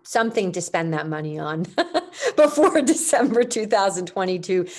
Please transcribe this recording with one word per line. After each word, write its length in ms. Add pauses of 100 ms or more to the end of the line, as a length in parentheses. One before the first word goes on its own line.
something 480
to 100
spend 320
that 140
money 320
on 260 (380)
<laughs> 320
before 460
December 640
two 200
thousand 420
twenty-two 600 (120)